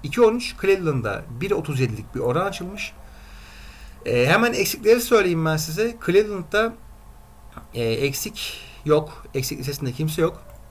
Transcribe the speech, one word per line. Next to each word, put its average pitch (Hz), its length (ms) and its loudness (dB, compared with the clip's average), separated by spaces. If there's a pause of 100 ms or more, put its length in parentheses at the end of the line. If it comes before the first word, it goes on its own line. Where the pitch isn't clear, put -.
iki 233 200 2
on 220 120 8
üç, 240 260 -6
Cleveland'a 143 640 0 (180)
bir 190 100 -4
otuz 151 300 0
yedilik 110 340 -2
bir - 60 -4
oran 143 260 0
açılmış. 190 460 -8 (1120)
Ee, 123 200 2
hemen 214 260 4
eksikleri 202 480 4
söyleyeyim 185 440 4
ben 160 120 2
size. 180 400 -2 (100)
Cleveland'da, 208 680 2 (1000)
e, 117 100 -2
eksik 123 760 -2 (240)
yok. 151 500 2
Eksik 131 240 -4
listesinde 135 340 -4
kimse 156 300 0
yok. 175 200 0 (280)